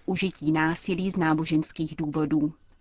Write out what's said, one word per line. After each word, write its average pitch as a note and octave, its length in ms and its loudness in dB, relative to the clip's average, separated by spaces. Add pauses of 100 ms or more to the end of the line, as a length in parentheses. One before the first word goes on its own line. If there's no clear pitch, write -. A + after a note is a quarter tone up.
užití E3+ 460 -2
násilí E3+ 600 0
z F#3 60 -2
náboženských D#3+ 800 0
důvodů. D3+ 580 0 (280)